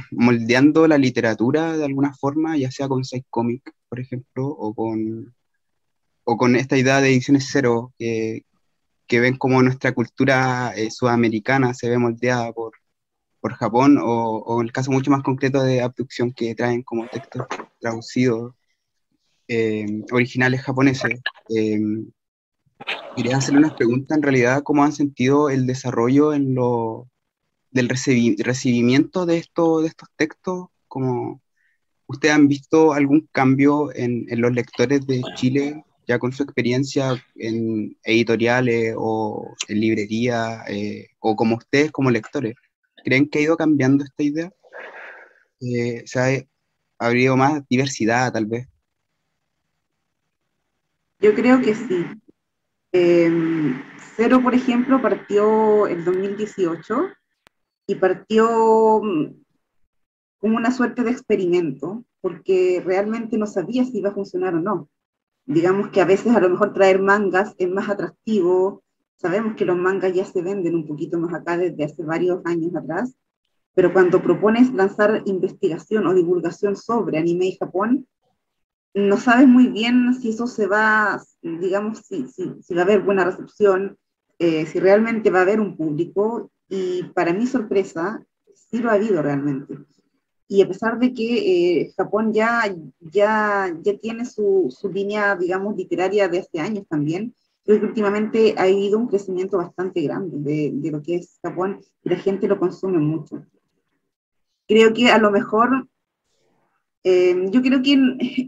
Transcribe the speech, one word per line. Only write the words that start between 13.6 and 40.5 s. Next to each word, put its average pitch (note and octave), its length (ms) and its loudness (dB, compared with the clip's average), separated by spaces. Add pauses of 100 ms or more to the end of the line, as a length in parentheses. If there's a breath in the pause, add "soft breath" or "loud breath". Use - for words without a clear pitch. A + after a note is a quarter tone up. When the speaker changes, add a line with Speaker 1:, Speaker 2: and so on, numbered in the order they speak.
Speaker 1:
o, A2+ 400 -2
o A#2 240 -4
el A#2 100 -4
caso C3+ 200 -4
mucho C3+ 200 0
más C3+ 120 0
concreto C3+ 400 0
de C3 180 0
Abducción, B2 500 -4
que A#2 220 -6
traen A#2+ 300 -2
como A#2 240 -8
textos - 400 -12 (320)
traducidos, A#2 720 -4 (920)
eh, G#2+ 640 -4
originales B2+ 500 0
japoneses. C3 580 -2 (300)
Eh, G#2+ 320 0 (1300)
quería B2 220 -2
hacerle C#3+ 220 2
unas D3+ 140 4
preguntas, C3 420 0
en D3+ 80 2
realidad, C3 400 4
¿cómo D3 200 2
han D3 100 2
sentido C#3+ 560 2
el C3 180 0
desarrollo C3 640 2
en C#3 220 0
lo, A#2+ 540 -2 (600)
del B2 180 2
recibi-, A#2+ 520 0
recibimiento B2+ 840 0
de E3+ 120 0
esto, E3 440 0
de D#3+ 60 0
estos E3 280 -18
textos? F3+ 520 -6 (200)
¿Cómo B2+ 540 -6 (640)
ustedes D3+ 300 0
han D3 120 6
visto D3+ 460 2
algún C#3+ 380 2
cambio C#3 600 2
en, A#2+ 360 -4
en A#2 100 -4
los A#2+ 140 2
lectores B2 540 0
de B2+ 140 -2 (140)
Chile, C#3 480 -2 (240)
ya A#2+ 120 0
con B2 120 -4
su C3 120 -4
experiencia C3 720 -2 (220)
en A2+ 680 -6
editoriales A#2 920 2
o A2 580 -6 (120)
en G#2+ 120 -4
librería, A2+ 880 -2